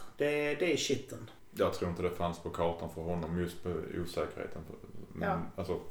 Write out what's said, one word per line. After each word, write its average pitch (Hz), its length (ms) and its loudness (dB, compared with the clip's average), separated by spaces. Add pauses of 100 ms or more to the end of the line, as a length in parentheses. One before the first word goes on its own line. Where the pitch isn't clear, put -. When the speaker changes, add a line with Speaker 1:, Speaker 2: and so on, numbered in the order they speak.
(160)
Speaker 1:
det, 147 380 2
det 170 180 4
är 139 40 4
shitten. - 540 0 (260)
Speaker 2:
Jag 90 180 6
tror 90 160 2
inte 85 120 0
det 87 80 4
fanns 85 280 0
på 87 120 -6
kartan 85 440 2
för 82 80 -4
honom 85 380 0
just 87 220 0
på 90 60 -2 (340)
osäkerheten. - 600 -2 (500)
Men, - 160 0
Speaker 1:
Ja. - 120 2 (160)
Speaker 2:
alltså 90 240 0 (100)